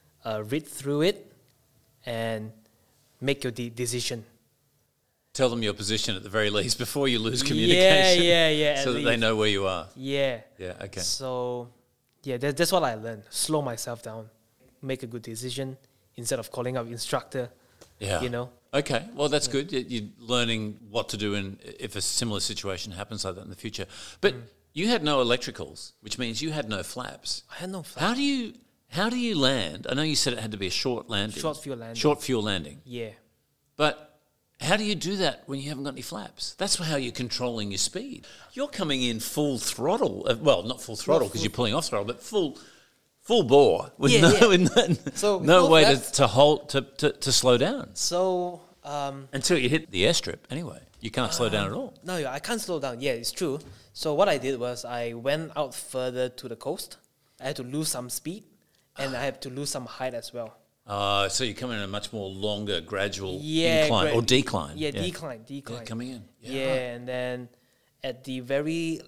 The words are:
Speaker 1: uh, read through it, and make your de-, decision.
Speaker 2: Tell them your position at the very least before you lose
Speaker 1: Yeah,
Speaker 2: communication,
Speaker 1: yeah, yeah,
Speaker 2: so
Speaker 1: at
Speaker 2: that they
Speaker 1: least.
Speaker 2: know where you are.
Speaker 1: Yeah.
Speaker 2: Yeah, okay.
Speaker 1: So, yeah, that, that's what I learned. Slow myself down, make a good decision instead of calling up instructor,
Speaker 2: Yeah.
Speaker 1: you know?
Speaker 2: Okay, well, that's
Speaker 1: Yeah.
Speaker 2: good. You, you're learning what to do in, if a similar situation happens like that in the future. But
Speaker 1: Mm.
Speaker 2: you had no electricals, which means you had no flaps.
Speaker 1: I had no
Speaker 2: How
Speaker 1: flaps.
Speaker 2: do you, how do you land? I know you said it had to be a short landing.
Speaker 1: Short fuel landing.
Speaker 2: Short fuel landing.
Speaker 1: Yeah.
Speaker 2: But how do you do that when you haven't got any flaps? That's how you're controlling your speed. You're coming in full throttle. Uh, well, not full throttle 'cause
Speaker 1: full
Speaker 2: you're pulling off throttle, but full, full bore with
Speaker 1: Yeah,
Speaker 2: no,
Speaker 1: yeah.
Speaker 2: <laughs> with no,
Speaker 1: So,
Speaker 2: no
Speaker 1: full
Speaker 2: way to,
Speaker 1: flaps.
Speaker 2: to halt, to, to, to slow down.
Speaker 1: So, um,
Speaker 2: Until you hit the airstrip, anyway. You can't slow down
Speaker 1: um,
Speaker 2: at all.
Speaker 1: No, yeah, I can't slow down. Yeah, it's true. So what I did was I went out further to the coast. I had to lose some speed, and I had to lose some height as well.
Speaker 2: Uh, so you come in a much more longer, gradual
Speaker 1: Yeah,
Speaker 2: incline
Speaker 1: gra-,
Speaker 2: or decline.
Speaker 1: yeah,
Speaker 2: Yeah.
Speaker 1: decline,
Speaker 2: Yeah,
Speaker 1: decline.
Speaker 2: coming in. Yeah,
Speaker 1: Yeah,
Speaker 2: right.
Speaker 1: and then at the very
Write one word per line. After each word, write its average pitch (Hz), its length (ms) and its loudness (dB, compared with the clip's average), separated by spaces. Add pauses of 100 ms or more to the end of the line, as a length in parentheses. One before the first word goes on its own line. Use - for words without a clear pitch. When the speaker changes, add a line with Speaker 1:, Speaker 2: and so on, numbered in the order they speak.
(240)
Speaker 1:
uh, 110 200 -4
read 147 220 -4
through 143 360 -2
it, - 300 -2 (760)
and 113 460 -4 (680)
make 139 240 0
your 127 60 -2
de-, 120 200 -6
decision. 117 540 -4 (1080)
Speaker 2:
Tell 127 160 4
them 117 120 -2
your 104 120 0
position 104 420 -2
at 92 60 -10
the 98 80 -14
very 107 180 2
least 104 300 0
before 139 300 0
you 120 100 2
lose 123 240 -2
Speaker 1:
Yeah, 143 60 0
Speaker 2:
communication, 180 760 8
Speaker 1:
yeah, 170 240 6
yeah, 151 340 2
Speaker 2:
so 135 80 0
Speaker 1:
at 120 40 2
Speaker 2:
that - 60 -2
they 117 100 2
Speaker 1:
least. 117 100 2
Speaker 2:
know 113 160 4
where 107 120 4
you 98 180 2
are. 92 280 -2
Speaker 1:
Yeah. 135 460 -2 (180)
Speaker 2:
Yeah, 90 140 -10 (120)
okay. 95 160 -10
Speaker 1:
So, 123 680 -4 (540)
yeah, 131 160 -4
that, 139 180 0
that's 165 160 0
what 175 120 4
I 120 100 0
learned. 107 340 -10
Slow 156 320 -2
myself 120 420 -6
down, 110 280 -12 (500)
make 135 220 -6
a 123 40 -10
good 113 160 -10
decision 127 540 -8 (380)
instead 120 240 -4
of 113 120 -10
calling 123 280 -4
up 117 80 -6
instructor, 120 640 -6 (500)
Speaker 2:
Yeah. 98 220 -2
Speaker 1:
you 123 80 -2
know? 120 180 -6 (240)
Speaker 2:
Okay, 143 420 0
well, 143 140 0
that's 143 180 0
Speaker 1:
Yeah. 120 60 -4
Speaker 2:
good. 143 200 -2
You, 127 160 -2
you're 110 200 -6 (100)
learning 117 600 -2 (120)
what 110 200 -2
to 113 80 -6
do 101 160 0
in, 98 240 -4 (200)
if 104 180 -10
a 98 40 -6
similar 107 400 -2
situation 98 520 -6
happens 101 320 -8
like 92 100 -4
that 98 100 -16
in - 60 -16
the 95 60 -16
future. 104 300 -10 (360)
But 185 120 4
Speaker 1:
Mm. 120 80 -14 (300)
Speaker 2:
you 180 160 -2
had 220 160 2
no 147 180 4
electricals, 117 800 -2
which 107 180 -10
means 113 240 -4
you 156 80 -4
had 147 180 -4
no 98 140 -2
flaps. - 600 -10 (100)
Speaker 1:
I - 80 -14
had 185 100 -8
no 190 80 -8
Speaker 2:
How 160 40 -10
Speaker 1:
flaps. 208 340 -2
Speaker 2:
do 277 60 0
you, 269 320 0 (340)
how 202 220 -2
do 247 80 -2
you 226 200 0
land? 120 500 2
I 127 60 -2
know 147 80 0
you 156 140 0
said 127 160 2
it 120 80 -4
had 110 120 -6
to 110 60 -6
be 95 80 -2
a 87 40 -2
short - 400 -2
landing. 104 300 -2
Speaker 1:
Short 151 220 -4
fuel 135 140 -8
landing. 117 240 -14
Speaker 2:
Short 147 220 2
fuel 120 200 0
landing. 90 420 -4
Speaker 1:
Yeah. 120 260 -10 (680)
Speaker 2:
But - 420 -2 (420)
how 160 160 2
do 214 80 0
you 208 100 0
do 165 220 -4
that 175 300 0
when 139 140 -6
you 143 100 -8
haven't 139 140 -8
got 139 100 -6
any 127 80 -12
flaps? - 560 -10
That's - 180 0
how 160 200 -2
you're 123 160 -4
controlling 117 580 -4
your 95 80 -6
speed. - 480 -6 (260)
You're 285 160 -6
coming 143 340 -2
in 117 180 0
full 147 380 -2
throttle. 135 720 -2
Uh, 117 100 2
well, 123 260 4
not 120 180 -8
full 113 140 -10
throttle 143 320 2
'cause 113 80 -6
Speaker 1:
full 101 80 -2
Speaker 2:
you're 104 60 0
pulling 117 240 0
off 165 140 0
throttle, 101 180 -4
but - 160 -8
full, 185 360 -2 (640)
full 220 220 4
bore 120 520 8
with 139 160 4
Speaker 1:
Yeah, - 100 8
Speaker 2:
no, 131 140 10
Speaker 1:
yeah. 233 100 10
Speaker 2:
<laughs> 202 60 8
with 180 240 6 (300)
no, 185 80 -6
Speaker 1:
So, 202 240 2
Speaker 2:
no 175 240 8
Speaker 1:
full 160 80 8
Speaker 2:
way 160 140 12
to, 139 120 8
Speaker 1:
flaps. - 160 -4
Speaker 2:
to 135 140 6
halt, 143 440 6
to, 135 120 0
to, - 300 0
to - 200 -2
slow 127 260 6
down. - 360 -2
Speaker 1:
So, 180 680 -2 (220)
um, 139 480 -6
Speaker 2:
Until 143 260 2
you 127 100 4
hit 156 220 0
the 92 140 2
airstrip, - 340 2 (100)
anyway. 127 320 -10 (200)
You 117 100 -8
can't 127 240 -2
slow 117 160 2
down 101 160 0
Speaker 1:
um, 98 60 -6
Speaker 2:
at 131 40 -6
all. - 180 -10 (100)
Speaker 1:
No, 185 120 -6
yeah, 135 160 -4
I 143 60 -6
can't 226 220 -6
slow 175 200 -4
down. 123 200 -6
Yeah, 139 120 0
it's 117 200 -4
true. 151 260 -2 (340)
So 151 220 -4
what 190 140 6
I 151 100 2
did 127 220 -4
was 120 240 -6
I 120 280 -6
went 143 440 -4
out 139 180 -4
further 127 560 -4
to 127 180 -14
the 113 80 -12
coast. - 400 -8 (440)
I 131 80 -10
had 143 80 -6
to 131 60 -8
lose 147 280 -4
some 123 180 -6
speed, 185 360 -10 (520)
and 135 200 -4
I 123 60 -4
had 135 200 -4
to 135 80 -10
lose 139 200 -6
some 127 160 -6
height 131 280 -8
as - 180 -10
well. 113 240 -10 (300)
Speaker 2:
Uh, 101 420 2
so - 140 -2
you 110 100 -2
come 123 200 -6
in 107 100 -4
a 98 60 -6
much 101 240 -8
more 101 180 -6
longer, 101 500 -2
gradual 95 640 -4
Speaker 1:
Yeah, 160 420 2
Speaker 2:
incline 110 220 4
Speaker 1:
gra-, 120 120 2
Speaker 2:
or 117 40 4
decline. 110 560 2
Speaker 1:
yeah, 151 160 -4
Speaker 2:
Yeah. 104 80 -4
Speaker 1:
decline, 151 460 -8
Speaker 2:
Yeah, 139 80 -10
Speaker 1:
decline. 117 300 -12
Speaker 2:
coming 117 240 -8
in. 117 140 -14 (160)
Yeah, 117 120 -12
Speaker 1:
Yeah, 135 180 -2
Speaker 2:
right. 131 60 2 (180)
Speaker 1:
and 123 140 -14
then 123 400 -6 (560)
at 127 180 -8
the 131 160 -6
very 156 680 -2